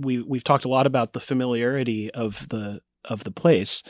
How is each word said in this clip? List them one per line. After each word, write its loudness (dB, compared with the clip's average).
we, 0
we've -4
talked 4
a -2
lot 4
about 0
the -8
familiarity 0
of -6
the, -6
of -6
the -8
place, 2